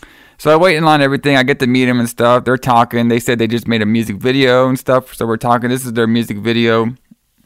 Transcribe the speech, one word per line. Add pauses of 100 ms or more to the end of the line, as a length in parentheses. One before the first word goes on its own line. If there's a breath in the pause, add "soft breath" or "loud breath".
(400 loud breath)
So
I
wait
in
line
and
everything.
I
get
to
meet
'em
and
stuff.
They're
talking.
They
said
they
just
made
a
music
video
and
stuff.
So
we're
talking.
This
is
their
music
video. (500)